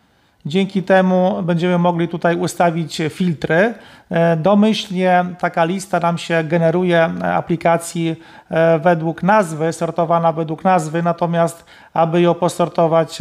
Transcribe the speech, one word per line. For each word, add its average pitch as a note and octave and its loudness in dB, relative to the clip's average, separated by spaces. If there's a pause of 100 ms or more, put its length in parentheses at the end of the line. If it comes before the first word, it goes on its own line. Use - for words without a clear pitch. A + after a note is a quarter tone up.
(460)
Dzięki F#3 -2
temu F#3 2
będziemy F3 0
mogli E3+ 0
tutaj E3+ -2
ustawić E3+ -2
filtry. F3+ 0 (360)
E, E3+ 0
domyślnie F#3 2 (140)
taka E3+ -2
lista F3+ -4
nam E3+ -2
się E3 -2
generuje, E3 2 (120)
e, F3 -2
aplikacji, E3 -2 (340)
e, E3 2
według E3 0
nazwy, E3+ 0
sortowana E3+ 0
według D#3+ -6
nazwy, E3+ 0
natomiast E3+ -2 (300)
aby E3 2
ją F3 4
posortować E3 0